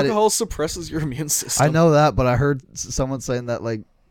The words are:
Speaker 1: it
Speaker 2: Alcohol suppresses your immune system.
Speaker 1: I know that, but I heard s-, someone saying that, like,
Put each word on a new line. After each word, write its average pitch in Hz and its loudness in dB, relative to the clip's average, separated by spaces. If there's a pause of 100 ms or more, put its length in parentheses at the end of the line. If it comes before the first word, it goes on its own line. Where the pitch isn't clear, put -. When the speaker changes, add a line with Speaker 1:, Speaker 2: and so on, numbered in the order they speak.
Speaker 1:
it 139 0
Speaker 2:
Alcohol 214 2
suppresses 165 -4
your 156 -4
immune 147 -6
system. - 0
Speaker 1:
I 151 6
know 160 4
that, 147 4
but 127 2
I 123 2
heard 139 0
s-, - -12
someone 135 -4
saying 123 -4
that, 120 -4
like, 113 -6 (300)